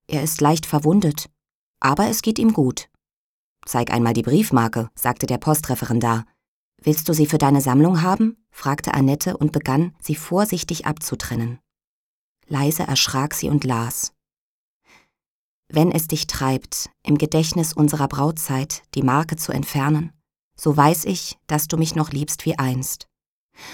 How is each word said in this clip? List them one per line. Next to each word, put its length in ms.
"er 160
ist 180
leicht 240
verwundet, 640
aber 300
es 120
geht 180
ihm 120
gut." 380
"Zeig 260
einmal 220
die 80
Briefmarke", 720
sagte 320
der 120
Postreferendar. 880
"Willst 260
du 60
sie 140
für 100
deine 240
Sammlung 400
haben?", 500
fragte 420
Annette 440
und 160
begann, 480
sie 140
vorsichtig 720
abzutrennen. 720
Leise 380
erschrak 500
sie 160
und 140
las: 500
"Wenn 240
es 160
dich 200
treibt, 640
im 160
Gedächtnis 560
unserer 340
Brautzeit 760
die 80
Marke 340
zu 160
entfernen, 600
so 220
weiß 280
ich, 420
dass 200
du 100
mich 180
noch 160
liebst 340
wie 140
einst. 500